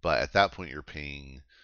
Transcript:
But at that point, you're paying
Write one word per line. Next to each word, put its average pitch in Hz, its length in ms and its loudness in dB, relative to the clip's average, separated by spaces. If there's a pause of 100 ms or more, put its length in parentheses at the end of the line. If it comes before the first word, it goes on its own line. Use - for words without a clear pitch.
But 80 180 2
at - 140 0
that 101 200 6
point, 85 180 -8
you're 73 120 -10
paying 71 580 -10 (220)